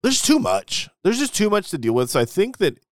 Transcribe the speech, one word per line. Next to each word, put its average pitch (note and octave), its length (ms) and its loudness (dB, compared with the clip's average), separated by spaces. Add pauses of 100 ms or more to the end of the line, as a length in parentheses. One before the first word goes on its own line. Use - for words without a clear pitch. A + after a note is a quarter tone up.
There's C4 220 0
too D4+ 160 4
much. - 500 -4 (140)
There's A#3 160 2
just C#4+ 160 -4
too G#3 160 2
much G#3 180 0
to E3+ 80 -6
deal A2+ 160 0
with. B2 160 2
So C3+ 100 0
I A#2+ 60 2
think A3+ 320 -2
that D#3 220 -2 (120)